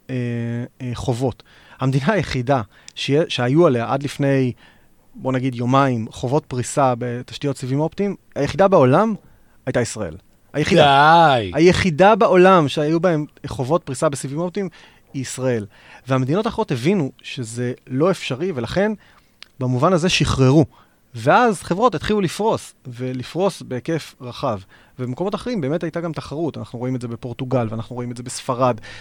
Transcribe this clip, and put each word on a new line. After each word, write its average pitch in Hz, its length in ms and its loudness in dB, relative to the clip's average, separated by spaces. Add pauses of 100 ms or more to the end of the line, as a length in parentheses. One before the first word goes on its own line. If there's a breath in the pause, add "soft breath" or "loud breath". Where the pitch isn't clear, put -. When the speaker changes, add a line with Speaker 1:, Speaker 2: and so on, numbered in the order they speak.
Speaker 1:
אה, 131 60 -6 (640)
אה, 127 120 -6
חובות. 123 500 -4 (360 soft breath)
המדינה 135 340 0
היחידה 135 480 0 (340 loud breath)
שיה-, 143 340 0
שהיו 139 380 2
עליה 117 260 0
עד 139 100 -4
לפני, 135 480 0 (640 soft breath)
בוא 131 180 -6
נגיד, 127 220 -2
יומיים, 123 560 2
חובות 139 340 -2
פריסה 127 520 0
בתשתיות 123 600 -8
סיבים 131 220 -4
אופטיים, 190 360 -4 (200)
היחידה 143 320 0
בעולם 185 460 6 (520 soft breath)
הייתה 127 160 0
ישראל. 95 360 -6 (360)
היחידה. 151 840 6
Speaker 2:
די. 101 180 -2
Speaker 1:
היחידה 180 640 4
בעולם 185 520 6
שהיו 156 320 0
בהם 160 260 0 (220)
חובות 139 360 -2
פריסה 147 260 -2
בסיבים 139 300 -8
אופטיים 180 300 -4 (440 soft breath)
היא 135 80 -6
ישראל. 123 440 -2 (420 loud breath)
והמדינות 135 380 0
האחרות 220 260 -4
הבינו 139 400 0 (100)
שזה 123 520 -8 (140)
לא 139 240 2
אפשרי, 160 440 -4
ולכן 175 360 -2 (680 soft breath)
במובן 127 340 2
הזה 175 160 2
שחררו. 135 560 4 (500 soft breath)
ואז 180 460 2
חברות 202 340 0
התחילו 208 260 0
לפרוס, 196 520 -2 (140)
ולפרוס 127 760 -4
בהיקף 127 600 -6
רחב. 120 380 -6 (400 soft breath)
ובמקומות 147 360 -6
אחרים 240 260 -6
באמת 147 220 -2
הייתה 170 180 -6
גם 165 120 -6
תחרות. 143 440 -8
אנחנו 117 220 -12
רואים 127 160 -4
את 120 60 -6
זה 120 60 -10
בפורטוגל, 123 600 -4
ואנחנו 113 260 -10
רואים 123 160 -8
את 120 60 -10
זה 123 60 -14
בספרד, 123 540 -2 (240 loud breath)